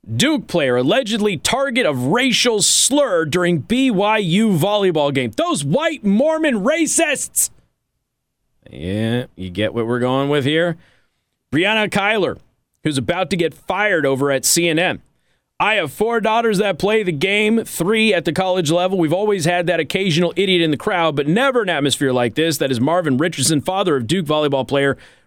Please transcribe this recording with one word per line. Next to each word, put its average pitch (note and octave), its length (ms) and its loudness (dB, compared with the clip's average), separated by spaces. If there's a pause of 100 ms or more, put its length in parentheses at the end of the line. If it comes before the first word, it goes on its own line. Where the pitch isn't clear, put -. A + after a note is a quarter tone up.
(140)
Duke D#3 340 0
player C3+ 300 0
allegedly G3+ 600 0
target B3+ 480 0
of C3 220 -2
racial A#3 540 2
slur G#3+ 640 2
during F3 340 0
B C4 300 0
Y G#3 300 2
U G3+ 300 2
volleyball F3+ 640 2
game. B2+ 180 -2
Those D4 340 -2
white C#4 380 -2
Mormon C4 600 2
racists! - 880 -2 (1200)
Yeah, A2 560 -4 (100)
you F#2 140 -10
get G2+ 240 -2
what A2+ 140 -2
we're A#2+ 120 -2
going C3 300 0
with C#3+ 160 0
here? E3 320 -2 (760)
Breonna G3+ 380 0
Kyler, G3 480 0 (460)
who's D3+ 140 -2
about F3 340 -2
to G3 60 -2
get E3 160 0
fired F#3+ 520 0
over C3+ 260 0
at C3+ 140 0
C E3+ 240 2
N D#3 80 2
N. E3 240 0 (580)
"I G#3 160 2
have D#3+ 160 -2
four A3+ 280 -2
daughters A3 400 2
that G3 180 -2
play G#3+ 240 0
the F#3 100 -2
game, G#3 520 0
three A3 500 0
at E3+ 120 -2
the E3 80 0
college F#3 360 0
level. F3+ 300 0
We've D#3 140 2
always G3 320 0
had F3 220 0
that E3+ 120 0
occasional F3 560 0
idiot F#3 260 2
in E3 80 2
the D3 80 0
crowd, E3 380 -2
but C#3+ 120 -2
never A#3+ 360 2
an F#3+ 60 -2
atmosphere C#3+ 420 0
like B2 240 0
this. D#3 240 0
That C#3 120 0
is A#2+ 80 -2
Marvin D3+ 380 0
Richardson, D#3 420 0
father F#3 360 -2
of A#2+ 100 -2
Duke D#3+ 220 -2
volleyball D3 400 0
player C#3 300 0 (300)